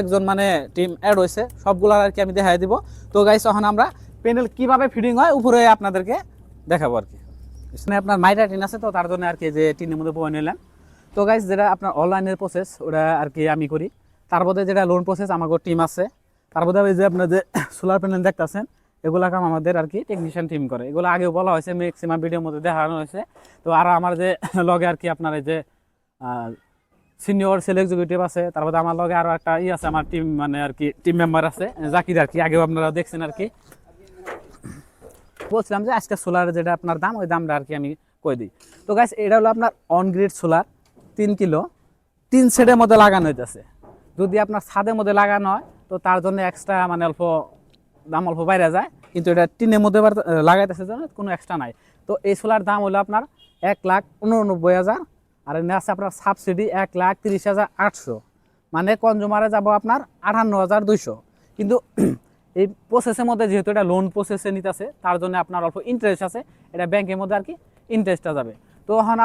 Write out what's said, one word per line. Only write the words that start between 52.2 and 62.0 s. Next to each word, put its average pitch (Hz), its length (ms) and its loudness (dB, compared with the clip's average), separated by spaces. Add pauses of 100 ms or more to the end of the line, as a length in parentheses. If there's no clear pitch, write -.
এই 196 120 4
সোলার 220 280 0
দাম 208 180 0
হলো 196 180 0
আপনার 208 180 -2 (400)
এক 196 160 0 (120)
লাখ 196 120 2 (220)
ঊননব্বই 196 560 2
হাজার, 214 200 0 (460)
আর 143 140 -8
এনে 175 180 -2
আছে 185 160 -6
আপনার 190 160 -6 (100)
সাবসিডি 196 440 -2 (180)
এক 190 80 -4 (100)
লাখ 185 220 2
তিরিশ 196 280 -4
হাজার 202 160 2 (180)
আটশো, 139 320 -4 (580)
মানে 180 160 0 (120)
কনজিউমারে 214 520 2
যাব 208 120 2 (140)
আপনার 233 200 0 (280)
আটান্ন 220 240 0 (100)
হাজার 196 260 2
দুইশো। 185 260 0 (440)
কিন্তু 214 180 0 (400)